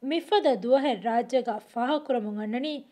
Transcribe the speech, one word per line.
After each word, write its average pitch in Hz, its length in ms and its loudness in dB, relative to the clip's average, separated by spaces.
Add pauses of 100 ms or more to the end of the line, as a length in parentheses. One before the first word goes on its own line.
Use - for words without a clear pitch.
ಮಿಫದ 320 420 0 (160)
ದುವಹೆ 262 320 4
ರಾಜ್ಯಗ 233 540 0 (100)
ಫಾಹ 254 400 -2
ಕುರಮುಂ 214 420 -2
ಅನ್ನನಿ 254 520 -4